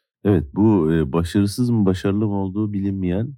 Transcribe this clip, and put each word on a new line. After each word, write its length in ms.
Evet, 320
bu, 380
e, 200
başarısız 560
mı 160
başarılı 420
mı 80
olduğu 380
bilinmeyen 640